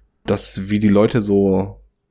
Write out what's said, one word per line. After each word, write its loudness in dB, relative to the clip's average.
dass -4
wie -2
die 2
Leute 2
so, 0